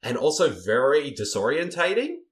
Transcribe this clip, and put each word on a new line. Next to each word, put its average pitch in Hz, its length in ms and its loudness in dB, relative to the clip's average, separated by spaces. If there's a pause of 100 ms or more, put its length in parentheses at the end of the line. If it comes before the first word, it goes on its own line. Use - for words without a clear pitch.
and 120 160 -4
also 117 320 2
very 127 600 2
disorientating. 175 1040 -2 (160)